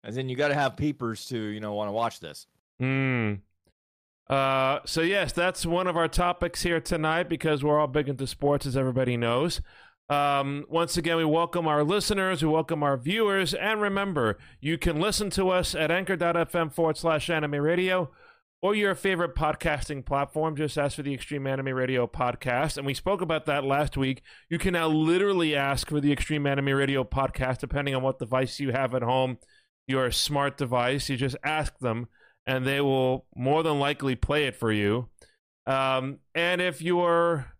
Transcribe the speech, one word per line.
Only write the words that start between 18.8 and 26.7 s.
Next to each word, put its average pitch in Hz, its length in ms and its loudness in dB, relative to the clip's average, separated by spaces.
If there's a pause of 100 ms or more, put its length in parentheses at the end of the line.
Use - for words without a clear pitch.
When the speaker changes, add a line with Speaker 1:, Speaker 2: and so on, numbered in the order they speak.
Speaker 2:
favorite 175 400 0
podcasting 147 680 -2
platform. 147 520 -2
Just 151 220 -4
ask 143 180 0
for 151 60 -10
the 139 100 -4
Extreme 139 340 -6
Anime 135 280 -2
Radio 127 320 0
Podcast, 127 720 -2
and 139 80 -6
we 139 80 -2
spoke 190 260 -2
about 160 240 -2
that 143 200 0
last 139 320 0
week. 131 260 -2 (260)
You 165 100 -2
can 185 140 0
now 160 160 2
literally 165 680 2
ask 139 340 0
for 147 120 0
the 143 120 4
Extreme 143 340 -2
Anime 139 280 2